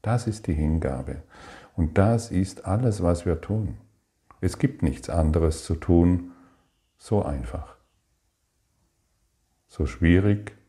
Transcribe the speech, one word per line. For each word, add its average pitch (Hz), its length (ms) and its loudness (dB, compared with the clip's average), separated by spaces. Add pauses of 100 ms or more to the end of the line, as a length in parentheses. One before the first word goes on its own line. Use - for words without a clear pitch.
Das 117 260 -2
ist 107 200 -6
die 85 60 0
Hingabe. 73 680 -2 (520)
Und 80 220 0
das 107 340 2
ist 95 340 -2
alles, 101 380 0
was 87 220 0
wir 82 160 -2
tun. 107 360 -4 (640)
Es 92 140 -2
gibt - 240 -2
nichts - 260 -2
anderes 80 560 2
zu 82 120 -2
tun, 87 560 4 (640)
so - 260 -2
einfach. - 520 -8 (1900)
So - 180 -4
schwierig. 98 720 2 (120)